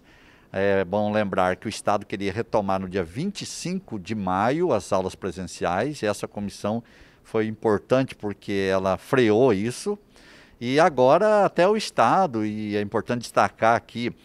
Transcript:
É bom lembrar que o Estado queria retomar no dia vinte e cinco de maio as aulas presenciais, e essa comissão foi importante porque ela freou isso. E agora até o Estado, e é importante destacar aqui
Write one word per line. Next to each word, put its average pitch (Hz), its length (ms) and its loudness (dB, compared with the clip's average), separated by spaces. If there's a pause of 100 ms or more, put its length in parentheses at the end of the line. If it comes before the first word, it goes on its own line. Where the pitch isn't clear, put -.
(540)
É 98 320 0
bom 104 260 -2
lembrar 95 440 0
que - 100 -12
o 113 40 -8
Estado 104 360 -2
queria 98 260 -6
retomar 98 480 -2
no 95 80 -8
dia 90 160 -4
vinte 127 380 -8
e 127 60 -10
cinco - 500 -8
de - 160 -8
maio 175 580 0
as 104 220 -2
aulas 95 220 0
presenciais, 95 880 -4
e - 20 0
essa 104 220 -4
comissão 104 560 -6 (400)
foi 110 240 -2
importante 113 640 0
porque 98 580 -4
ela 95 240 2
freou 120 560 4
isso. 120 460 -4 (640)
E 131 180 0
agora 175 640 4
até 170 220 2
o 214 80 2
Estado, 135 720 2
e 107 300 -4
é 104 60 2
importante 113 400 -4
destacar 113 540 2
aqui 113 380 -6 (120)